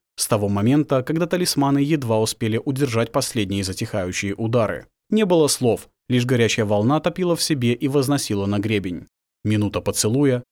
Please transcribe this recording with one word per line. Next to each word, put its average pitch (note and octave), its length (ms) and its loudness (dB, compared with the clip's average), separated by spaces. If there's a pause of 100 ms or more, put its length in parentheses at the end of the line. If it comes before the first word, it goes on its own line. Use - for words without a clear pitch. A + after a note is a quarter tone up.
(160)
с - 120 -6
того G#2 200 0
момента, B2+ 540 2
когда E3 240 -2
талисманы C#3+ 520 0
едва C#3 420 0
успели A2 420 -2
удержать B2+ 480 -2
последние G2+ 540 -2
затихающие F#2+ 720 -4
удары. A2 520 -2 (220)
Не G#3+ 160 2
было E3+ 240 4
слов, A#2 400 0 (200)
лишь B2 180 0
горячая A#2 400 2
волна G#2+ 340 2
топила F3 360 -2
в D#3+ 60 -6
себе A#2+ 300 0
и C3+ 160 -2
возносила C3 560 0
на G2+ 140 0
гребень. G2 480 -2 (380)
Минута G#2 360 0
поцелуя, B2 720 0